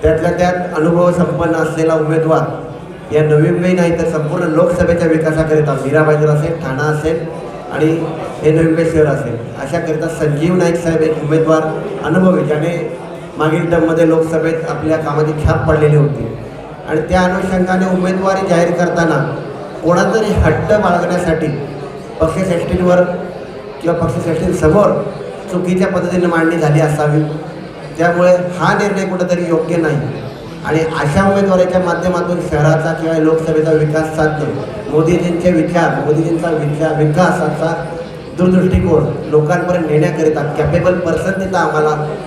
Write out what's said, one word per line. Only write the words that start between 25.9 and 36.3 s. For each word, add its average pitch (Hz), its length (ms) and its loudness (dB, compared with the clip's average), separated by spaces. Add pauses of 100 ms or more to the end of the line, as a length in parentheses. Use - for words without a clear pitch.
मांडणी 170 320 2
झाली 151 240 2
असावी, 151 400 0 (760)
त्यामुळे 175 380 4 (220)
हा 175 160 2
निर्णय 202 320 0
कुठेतरी 180 420 -2
योग्य 165 280 0
नाही. 156 240 0 (680)
आणि 151 140 -2
अशा 160 520 0
उमेदवाराच्या 185 500 2
माध्यमातून 175 600 0 (100)
शहराचा 156 420 2
किंवा 160 240 -2
लोकसभेचा 160 540 2
विकास 156 440 0
साधणं, 151 300 0 (460)
मोदीजींचे 170 600 2
विचार, 156 540 0
मोदीजींचा 160 440 0